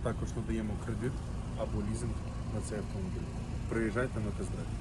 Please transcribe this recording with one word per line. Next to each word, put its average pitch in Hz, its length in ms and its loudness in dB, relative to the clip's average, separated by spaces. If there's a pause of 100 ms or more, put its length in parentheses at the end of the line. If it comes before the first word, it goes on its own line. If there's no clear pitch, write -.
Також 113 320 2
надаємо 110 380 2 (120)
кредит 113 280 0 (440)
або 110 240 0 (100)
лізинг 113 220 0 (420)
на 104 140 0
цей 110 80 0
автомобіль. 95 500 0 (420)
Приїжджайте 113 500 2
на 107 60 0
тест-драйв. - 420 -2 (140)